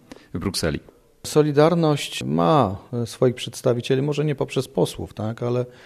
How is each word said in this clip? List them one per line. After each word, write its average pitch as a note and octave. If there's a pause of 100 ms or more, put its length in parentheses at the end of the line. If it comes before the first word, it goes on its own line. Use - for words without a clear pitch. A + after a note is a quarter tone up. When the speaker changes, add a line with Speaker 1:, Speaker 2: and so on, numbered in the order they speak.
(340)
Speaker 1:
w F#2
Brukseli? D#2+ (460)
Speaker 2:
Solidarność D3+
ma, C#3+ (160)
e, A#2+
swoich B2
przedstawicieli, B2+
może D3
nie D3+
poprzez C3
posłów, -
tak, A2
ale B2 (200)